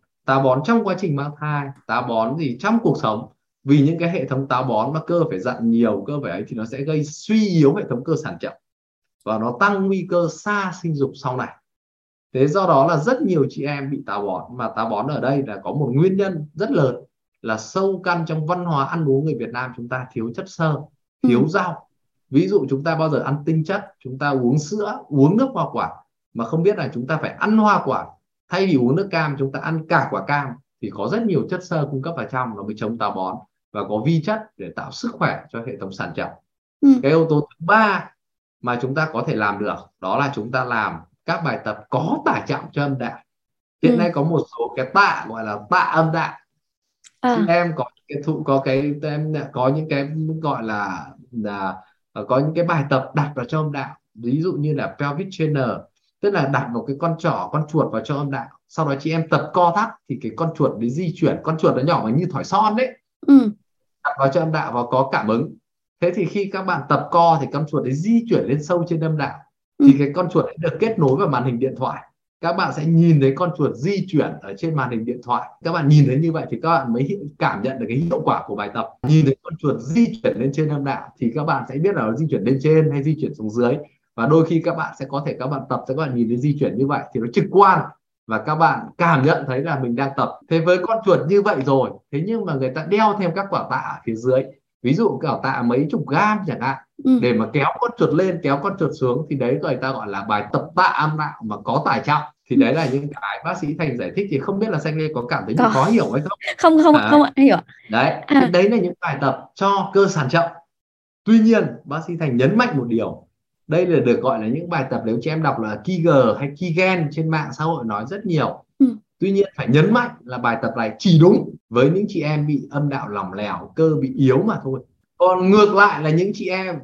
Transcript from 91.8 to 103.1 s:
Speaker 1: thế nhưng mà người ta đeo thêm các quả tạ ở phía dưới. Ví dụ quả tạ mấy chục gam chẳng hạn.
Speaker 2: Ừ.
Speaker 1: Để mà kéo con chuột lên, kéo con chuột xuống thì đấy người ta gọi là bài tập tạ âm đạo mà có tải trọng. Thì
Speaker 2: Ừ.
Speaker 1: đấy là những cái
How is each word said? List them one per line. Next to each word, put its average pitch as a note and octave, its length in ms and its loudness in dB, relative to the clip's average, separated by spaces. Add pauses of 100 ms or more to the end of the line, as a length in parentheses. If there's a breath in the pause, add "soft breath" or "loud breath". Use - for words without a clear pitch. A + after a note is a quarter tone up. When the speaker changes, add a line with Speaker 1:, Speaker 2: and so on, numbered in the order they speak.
Speaker 1:
thế C#3+ 140 -2
nhưng A3 180 -2
mà E3 100 -4
người C3 160 -2
ta D3+ 180 -8
đeo G#3 300 2
thêm F3+ 160 0
các G3 160 -4
quả A#2+ 200 -4
tạ B2+ 60 -2
ở - 280 -8
phía A2+ 100 -4
dưới. B2+ 280 0 (400)
Ví B2+ 120 2
dụ G#3 280 2
quả C#3 200 -2
tạ C3 200 -4
mấy B2+ 280 0
chục - 180 -4
gam G#3 380 2
chẳng A#2 140 -6
hạn. C3+ 160 -4 (280)
Speaker 2:
Ừ. C4 180 4
Speaker 1:
Để B2 100 2
mà A2 200 0
kéo C#3+ 140 0 (140)
con A#3+ 180 0
chuột D3 160 2
lên, F3 280 0
kéo C#3 200 0
con G3 160 -4
chuột A2+ 120 0 (100)
xuống B2+ 300 -2
thì C#3+ 60 -4
đấy B2+ 260 0
người D3+ 140 -2
ta C3+ 160 -4
gọi A2 160 -8
là G2 160 -8
bài G#2+ 280 -2
tập - 140 -2 (100)
tạ F3+ 60 4
âm D3+ 360 0
đạo D3 140 -4 (120)
mà G#2 200 -6
có B2+ 220 -2
tải B2 180 0
trọng. D3+ 180 0 (280)
Thì B2+ 60 0
Speaker 2:
Ừ. - 40 8
Speaker 1:
đấy B2 140 4
là D#3+ 180 0
những C#3+ 160 -4
cái G#2+ 360 -10